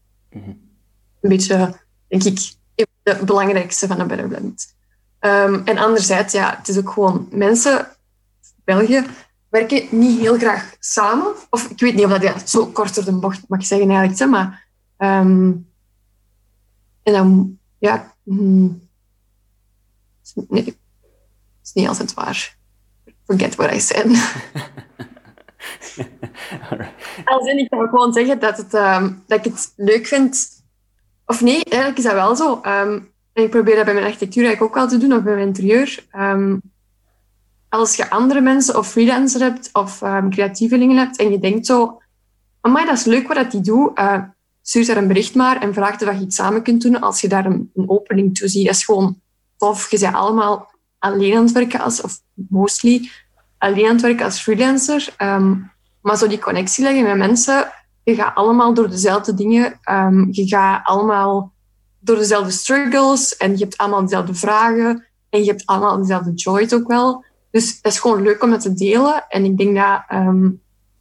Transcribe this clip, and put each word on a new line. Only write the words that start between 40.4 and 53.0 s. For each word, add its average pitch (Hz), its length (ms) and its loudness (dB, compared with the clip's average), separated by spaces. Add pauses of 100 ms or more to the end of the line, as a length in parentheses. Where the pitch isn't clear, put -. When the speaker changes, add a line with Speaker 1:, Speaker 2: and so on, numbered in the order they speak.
Speaker 2:
hebt, 254 200 -2
en 208 140 2
je 196 80 0
denkt 196 260 -2
zo, 240 360 0 (600)
"Amai, 285 240 2
dat 294 120 0
is - 80 -4
leuk 254 220 2
wat 311 100 -2
dat 247 140 -2
die 208 100 -4
doen, 220 340 2
eh, 196 280 0 (380)
stuur 233 240 0
daar 226 120 0
een 202 100 2
bericht 190 280 0
maar 254 260 2
en 202 120 -4
vraag 208 280 -2
of 202 120 -2
je 196 60 -6
iets 185 160 -6
samen 214 280 -2
kunt 233 180 2
doen 240 200 2
als 202 200 -2
je 208 60 0
daar 190 180 0
een, 190 280 -2
een 185 160 -2
opening 196 480 0
toe 196 100 -4
ziet." 196 180 0
Dat 190 100 0
is - 100 -4
gewoon 196 360 0 (360)
tof. 202 340 -2
Je 208 80 0
bent 185 160 -2
allemaal 208 560 -2 (280)
alleen 196 360 0
aan 226 80 4
het 233 80 4
werken 247 280 0
als, - 220 -4
of - 200 -12 (120)
mostly 202 760 0 (480)